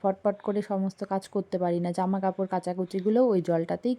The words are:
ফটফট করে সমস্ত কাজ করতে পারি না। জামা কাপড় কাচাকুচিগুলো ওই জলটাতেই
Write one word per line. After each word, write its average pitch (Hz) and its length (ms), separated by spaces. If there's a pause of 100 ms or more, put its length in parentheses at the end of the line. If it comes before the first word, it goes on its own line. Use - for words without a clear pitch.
ফটফট 196 400
করে 208 200
সমস্ত 190 420
কাজ 196 240
করতে 190 300
পারি 175 220
না। 175 120
জামা 190 280
কাপড় 190 260
কাচাকুচিগুলো 185 800
ওই 196 200
জলটাতেই 175 520